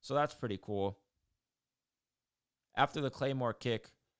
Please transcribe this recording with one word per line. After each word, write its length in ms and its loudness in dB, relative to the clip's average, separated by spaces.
So 140 -4
that's 200 2
pretty 260 -4
cool. 380 -2
After 260 2
the 100 0
Claymore 440 0
kick, 380 -2